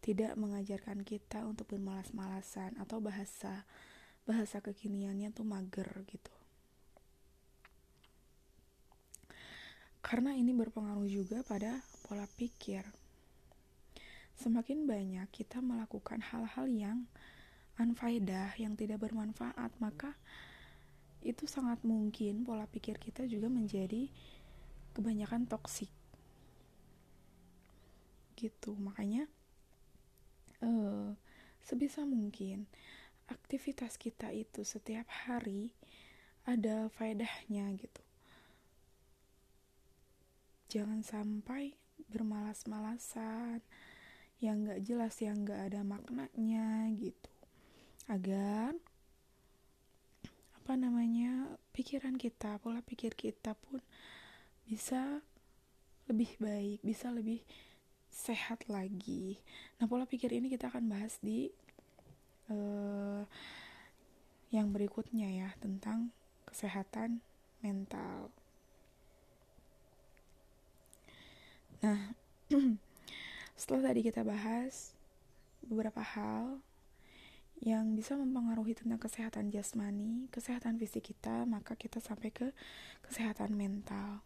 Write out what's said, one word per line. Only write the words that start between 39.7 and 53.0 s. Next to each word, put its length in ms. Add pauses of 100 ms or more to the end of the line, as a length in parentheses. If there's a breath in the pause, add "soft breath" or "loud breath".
Jangan 320
sampai 720 (320)
bermalas-malasan, 1500 (800 loud breath)
yang 240
nggak 240
jelas, 320
yang 240
nggak 240
ada 160
maknanya 1120
gitu. 360 (760 loud breath)
Agar, 720 (1800)
apa 240
namanya, 800 (160)
pikiran 400
kita, 480
pola 240
pikir 320